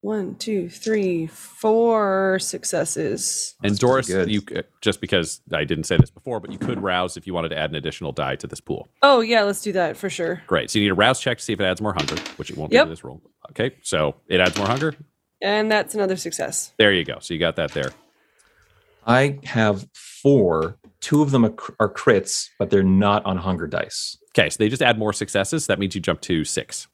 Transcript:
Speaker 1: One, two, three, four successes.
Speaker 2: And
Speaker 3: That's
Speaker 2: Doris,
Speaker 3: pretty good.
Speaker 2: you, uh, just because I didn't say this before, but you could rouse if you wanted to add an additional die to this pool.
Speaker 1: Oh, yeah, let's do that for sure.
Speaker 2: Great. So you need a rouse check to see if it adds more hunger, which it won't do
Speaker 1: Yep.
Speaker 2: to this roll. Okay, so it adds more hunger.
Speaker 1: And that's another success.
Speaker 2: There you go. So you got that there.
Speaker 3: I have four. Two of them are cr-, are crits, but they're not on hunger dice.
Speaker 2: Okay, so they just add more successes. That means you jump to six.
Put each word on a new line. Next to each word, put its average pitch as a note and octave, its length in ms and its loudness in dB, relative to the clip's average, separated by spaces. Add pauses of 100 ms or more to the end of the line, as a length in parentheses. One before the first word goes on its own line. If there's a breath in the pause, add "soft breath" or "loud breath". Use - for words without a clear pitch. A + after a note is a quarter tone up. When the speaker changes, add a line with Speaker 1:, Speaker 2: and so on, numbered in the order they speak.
Speaker 1:
One, G3+ 340 -4
two, F#3+ 340 -4
three, F#3 560 -2
four G#3 1120 2
successes. - 1200 -4
Speaker 2:
And G2+ 80 2
Speaker 3:
That's G#2 80 0
Speaker 2:
Doris, B2 280 4
Speaker 3:
pretty F#2+ 320 0
good. - 140 -10
Speaker 2:
you, F2 60 -4
uh, - 20 -6 (200)
just - 200 0
because - 400 -2 (100)
I D2+ 120 -2
didn't D#2+ 220 -2
say F2 120 0
this - 140 4
before, A#2 280 -10
but F2+ 120 -14
you G2 80 -14
could A#2 240 -6
rouse F2+ 340 -2
if - 80 -16
you F#2+ 80 -8
wanted E2 160 -4
to D#2 80 -6
add D#2 140 -4
an D#2+ 40 -8
additional D2+ 360 -6
die C2+ 240 -4
to - 100 -12
this - 140 -12
pool. - 280 -8 (140)
Speaker 1:
Oh, C4+ 200 6
yeah, A3+ 200 2
let's G3+ 220 -2
do G#3 80 -4
that F3 260 -2
for G3 140 -8
sure. E3 340 -6
Speaker 2:
Great. D#2 240 -2
So - 80 -2
you G#2 80 2
need G2+ 60 2
a F2+ 40 2
rouse A#2 240 4
check A#2+ 200 -4
to - 40 -12
see A2+ 100 -4
if F#2 60 -4
it G2+ 40 0
adds F#2 180 0
more G#2 120 -2
hunger, D#2 220 -4 (200)
which - 160 -10
it - 60 -10
won't D2+ 120 -6
do A3+ 80 2
Speaker 1:
Yep. C#4 80 6
Speaker 2:
to - 60 -12
this - 120 -14
roll. - 160 -16 (300)
Okay, - 320 -4
so D2+ 340 0 (120)
it F#2 120 2
adds F2+ 180 4
more G2 100 0
hunger. C#3+ 260 -2 (480)
Speaker 1:
And G#3+ 300 0
that's G#3 240 0
another F#3+ 220 0
success. - 600 -6
Speaker 2:
There G#2 160 6
you F2 100 2
go. C#2 160 -6
So - 140 -8
you D#2 60 -4
got E2 160 0
that D#2 160 -2
there. C2+ 200 -4 (1160)
Speaker 3:
I C#3 380 4
have G#2+ 480 0
four. F2+ 840 2 (240)
Two D3+ 220 2
of C#3 80 0
them B2 140 4
are A2 40 2
cr-, - 300 -10
are G#2 120 2
crits, - 580 2 (100)
but G2 100 -2
they're G2 140 4
not G2+ 420 4
on F#2+ 120 -2
hunger F2 280 -2
dice. - 520 -6 (200)
Speaker 2:
Okay, F#2 140 4
so - 80 -10
they G#2+ 100 4
just B2+ 140 -2
add A#2 160 6
more G#2+ 140 0
successes. G#2 520 -2
That F#2+ 140 0
means G2 160 -2
you F#2 60 -4
jump E2 200 -2
to D#2+ 220 0
six. - 500 -8